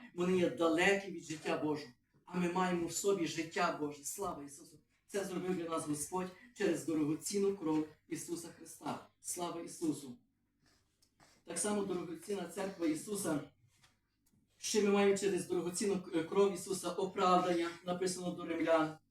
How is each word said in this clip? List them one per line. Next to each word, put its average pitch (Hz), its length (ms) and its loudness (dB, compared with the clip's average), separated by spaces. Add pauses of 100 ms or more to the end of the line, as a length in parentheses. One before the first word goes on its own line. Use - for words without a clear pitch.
(140)
вони 180 240 2
є 165 120 4
далекі 180 600 4
від 165 140 -8
життя 160 340 -4
Божого. 151 340 -2 (320)
А 180 140 -6
ми 175 140 2
маємо 180 340 2
в 156 60 -4
собі 190 340 2
життя 160 540 -2
Боже. 147 240 -6
Слава 147 400 -6
Ісусу! - 340 -18 (280)
Це 196 180 -2
зробив 185 320 -2
для 165 120 -4
нас 160 180 -2
Господь 180 440 -2 (240)
через 165 300 0
дорогоцінну 165 720 0
кров 156 320 0 (200)
Ісуса 165 400 -8
Христа. - 600 -10 (120)
Слава 170 400 -4
Ісусу! 139 560 -4 (1300)
Так - 140 -8
само 208 260 2
дорогоцінна 175 600 -4
церква 190 420 -4
Ісуса, 165 540 0 (1160)
ще 214 240 0
ми 202 80 4
маємо 196 280 6
через 180 300 0
дорогоцінну 180 520 0
к-, 160 240 -2
кров 196 300 4
Ісуса 175 360 -4
оправдання, 180 800 4 (160)
написано 180 460 -2
до 170 140 -6
Римлян 160 540 2 (120)